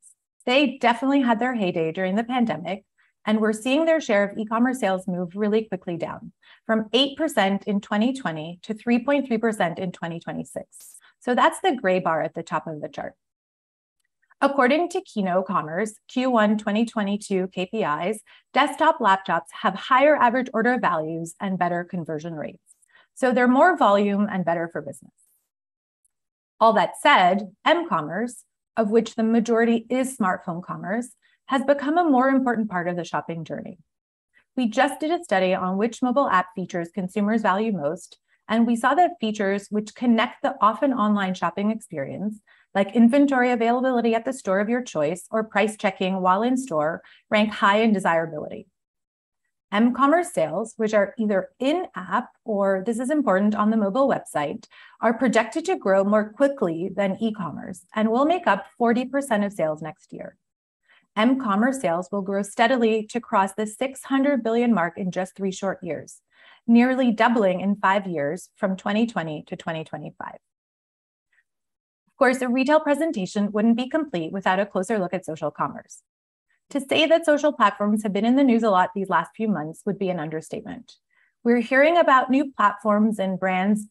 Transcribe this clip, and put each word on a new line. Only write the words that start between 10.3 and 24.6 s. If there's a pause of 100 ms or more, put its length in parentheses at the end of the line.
So
that's
the
gray
bar
at
the
top
of
the
chart. (1300)
According
to
Kino
Commerce, (120)
Q
one
twenty
twenty-two
K
P
Is, (320)
desktop
laptops (100)
have
higher
average
order
values
and
better
conversion
rates. (520)
So
they're
more
volume
and
better